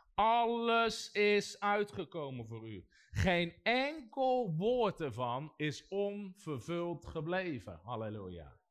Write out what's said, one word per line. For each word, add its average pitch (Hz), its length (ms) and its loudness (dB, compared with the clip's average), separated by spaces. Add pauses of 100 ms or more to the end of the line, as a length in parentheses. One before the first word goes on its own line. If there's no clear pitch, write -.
(140)
Alles 226 1000 2
is 208 480 4
uitgekomen 170 880 -2
voor 113 220 -10
u. 98 180 -10 (240)
Geen 175 520 2
enkel 254 920 0
woord 214 440 2
ervan 127 560 -4
is 151 320 -4
onvervuld 175 1160 -4
gebleven." 160 800 -4
Halleluja. 101 760 -8 (120)